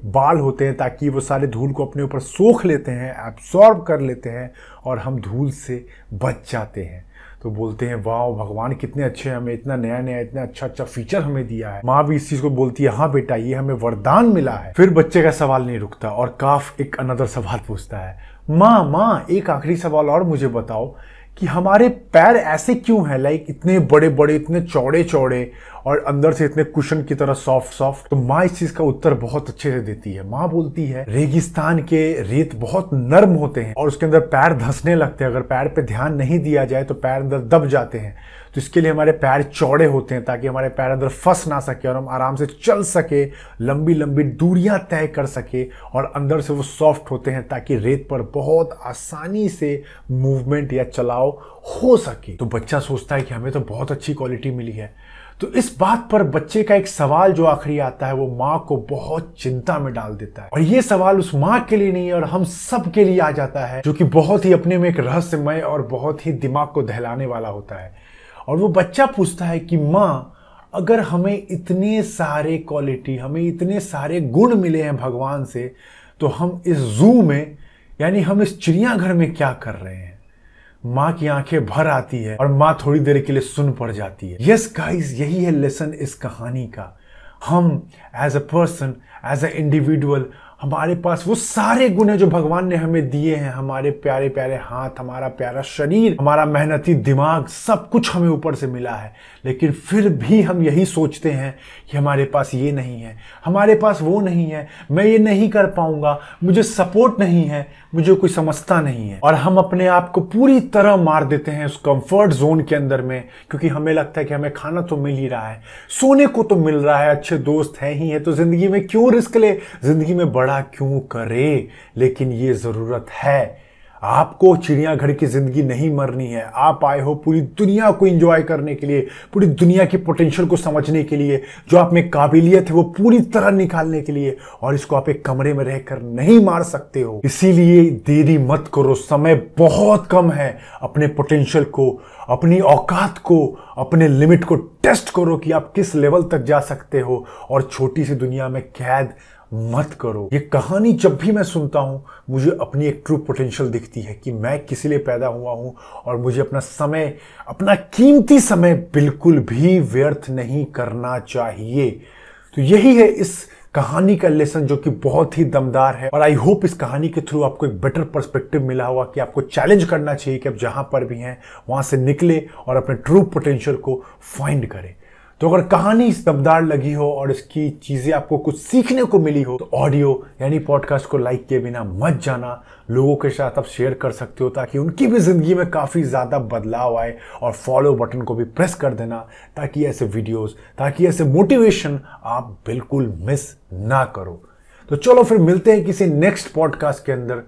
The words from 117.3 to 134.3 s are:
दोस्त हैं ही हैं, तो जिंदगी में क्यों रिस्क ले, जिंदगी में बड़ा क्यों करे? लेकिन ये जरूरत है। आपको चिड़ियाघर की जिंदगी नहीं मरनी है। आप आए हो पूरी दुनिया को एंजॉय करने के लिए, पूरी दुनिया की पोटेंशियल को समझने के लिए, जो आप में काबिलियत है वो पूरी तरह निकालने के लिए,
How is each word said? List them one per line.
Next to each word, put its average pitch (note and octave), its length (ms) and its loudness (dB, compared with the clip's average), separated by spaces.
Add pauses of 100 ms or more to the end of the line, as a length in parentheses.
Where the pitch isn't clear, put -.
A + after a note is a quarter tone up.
दोस्त D3 440 -2
हैं C#3+ 120 -4
ही D#3+ 160 -4
हैं, D3+ 140 -4
तो E3+ 80 0
जिंदगी E3 360 2
में G3 200 0
क्यों A3+ 240 4
रिस्क A#3 260 2
ले, A3 140 6 (320)
जिंदगी D#3 300 2
में E3+ 200 0
बड़ा C3 200 2
क्यों C#3 460 -4
करे? A#2+ 680 -2 (300)
लेकिन C3 340 0
ये B2 220 0
जरूरत A2+ 560 -6
है। C3+ 540 -2 (400)
आपको D#3 520 4
चिड़ियाघर D#3 560 0
की C#3+ 160 0
जिंदगी C3+ 360 0
नहीं C3+ 300 0
मरनी C3 340 -4
है। A#2 280 -8
आप D3 300 2
आए C#3+ 140 2
हो C#3+ 160 -2
पूरी D#3 260 0
दुनिया G#3 500 2
को F#3+ 160 4
एंजॉय E3 360 4
करने D3+ 320 -4
के C#3+ 120 -6
लिए, C#3+ 200 0 (260)
पूरी G3 140 4
दुनिया F3 380 4
की F3+ 120 0
पोटेंशियल E3+ 500 0
को F3 80 2
समझने D3+ 480 0
के D3+ 120 -4
लिए, C#3 260 0 (280)
जो E3+ 80 8
आप F3 160 6
में E3+ 160 2
काबिलियत E3 600 6
है D#3 60 2
वो E3+ 80 6
पूरी A3 360 4
तरह G3+ 320 2
निकालने E3+ 500 0
के D3 100 -6
लिए, C#3 260 -2 (240)